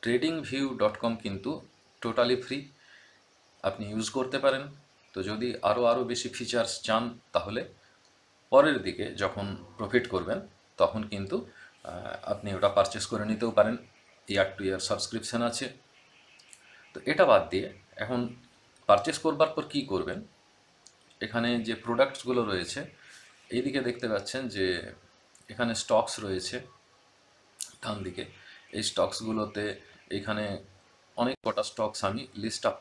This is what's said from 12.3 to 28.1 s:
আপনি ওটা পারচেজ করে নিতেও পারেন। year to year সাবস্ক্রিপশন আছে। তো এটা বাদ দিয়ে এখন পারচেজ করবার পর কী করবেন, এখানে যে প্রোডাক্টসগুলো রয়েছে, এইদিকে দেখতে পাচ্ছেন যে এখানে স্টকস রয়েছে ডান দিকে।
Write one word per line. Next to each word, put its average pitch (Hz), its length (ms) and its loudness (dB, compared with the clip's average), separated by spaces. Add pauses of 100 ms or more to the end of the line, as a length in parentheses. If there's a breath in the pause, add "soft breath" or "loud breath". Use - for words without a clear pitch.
আপনি 101 240 -4
ওটা 95 200 4
পারচেজ 101 340 2
করে 107 200 -2
নিতেও 110 200 0
পারেন। 113 240 6 (520)
year 98 280 2
to - 120 -10
year 95 220 -2
সাবস্ক্রিপশন 110 600 -4
আছে। 131 160 -6 (1300 loud breath)
তো - 40 -12 (140)
এটা 175 200 8
বাদ 98 180 10
দিয়ে - 180 0 (360)
এখন 123 160 0 (680)
পারচেজ 127 360 6
করবার 156 320 4
পর 151 80 -4 (100)
কী 143 80 2 (100)
করবেন, 92 280 -2 (1000)
এখানে 117 280 -2 (180)
যে 113 80 -2
প্রোডাক্টসগুলো 123 680 2 (100)
রয়েছে, 90 280 -4 (760 loud breath)
এইদিকে 135 240 0 (100)
দেখতে 120 220 -6
পাচ্ছেন 107 300 -4 (140)
যে 95 100 2 (840)
এখানে 117 260 -2
স্টকস - 380 2 (120)
রয়েছে 95 300 -4 (1300)
ডান 104 220 -6
দিকে। 90 200 -8 (480 loud breath)